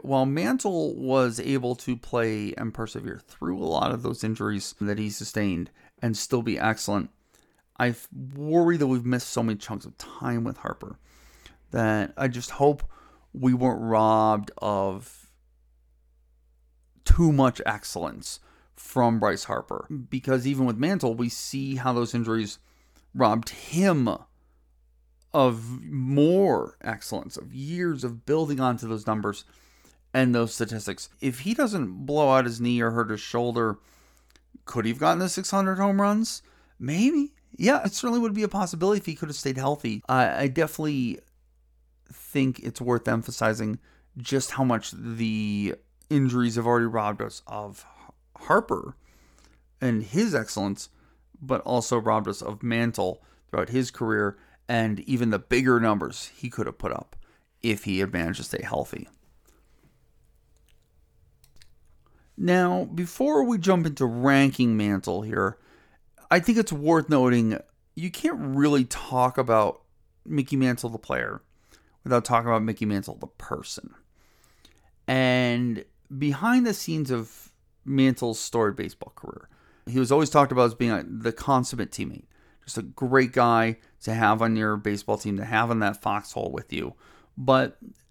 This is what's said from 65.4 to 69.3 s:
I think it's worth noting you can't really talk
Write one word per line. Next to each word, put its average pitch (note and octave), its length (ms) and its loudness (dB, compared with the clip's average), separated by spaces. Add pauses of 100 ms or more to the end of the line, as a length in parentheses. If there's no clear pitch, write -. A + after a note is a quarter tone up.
I F3 120 4
think A3+ 160 2
it's G#3+ 160 2
worth D#3 360 2
noting B2 480 4 (380)
you E3+ 160 -6
can't D4+ 260 -2
really C#3+ 460 2
talk B2+ 540 -2